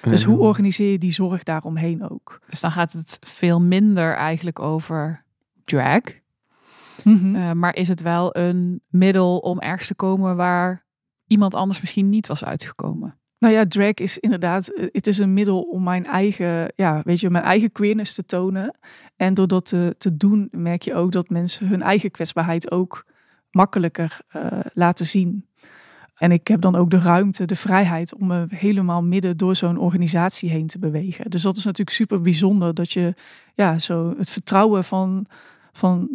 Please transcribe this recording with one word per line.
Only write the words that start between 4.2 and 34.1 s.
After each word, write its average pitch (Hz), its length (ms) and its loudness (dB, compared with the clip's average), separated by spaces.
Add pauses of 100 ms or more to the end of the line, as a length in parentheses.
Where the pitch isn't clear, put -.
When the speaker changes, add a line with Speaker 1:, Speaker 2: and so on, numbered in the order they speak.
Speaker 3:
over 156 680 -6 (400)
drag. 139 360 2 (1040)
Speaker 2:
Mhm. 196 320 6
Speaker 3:
Eh, 175 160 -2
maar 170 220 0
is 180 140 -2
het 170 140 -2
wel 170 340 0
een 180 520 -2
middel 180 500 4
om 180 220 -4
ergens 180 280 -6
te 202 60 -6
komen 190 420 0
waar 180 480 0 (420)
iemand 202 280 4
anders 190 260 -2
misschien 196 280 0
niet 208 180 0
was - 180 -8
uitgekomen? - 720 -10 (200)
Speaker 2:
Nou 220 160 4
ja, 220 120 4
drag 202 280 0
is - 240 -6
inderdaad, 180 500 -2
eh, 180 240 -6
het - 140 -4
is 202 120 0
een 196 160 2
middel 196 280 0
om 185 200 -6
mijn 180 240 -2
eigen, 180 720 -2
ja, 156 280 0
weet 175 160 0
je, 185 100 0
mijn 175 140 0
eigen 208 280 2
queerness 208 420 -2
te 185 120 -10
tonen. 190 500 -4 (400)
En 190 180 2
door 190 120 4
dat 185 200 0
te, 175 320 0
te 170 180 -2
doen, 202 340 2
merk 170 320 -4
je - 120 -6
ook 175 180 0
dat 180 160 -2
mensen 175 400 -2
hun 190 140 0
eigen 196 280 0
kwetsbaarheid 165 600 -4
ook 180 340 -4 (460)
makkelijker, 170 680 0 (100)
eh, - 180 -10 (260)
laten 175 340 0
zien. 185 400 -2 (720)
En 175 160 4
ik 170 160 2
heb 214 120 4
dan 180 160 4
ook 175 140 2
de 185 80 4
ruimte, 180 460 2
de 170 120 -4
vrijheid 180 580 0
om 196 120 -4
me 175 220 0
helemaal 180 540 0
midden 180 340 0
door 185 200 0
zo'n 175 220 0
organisatie 175 720 0
heen 160 160 -2
te 160 120 -8
bewegen. 156 520 -6
Dus 180 120 -2
dat 196 140 0
is 208 80 -4
natuurlijk 202 320 -4
super 202 240 -2
bijzonder, 175 540 2
dat 170 180 -4
je, 175 220 -2 (400)
ja, 170 240 2
zo 170 400 -2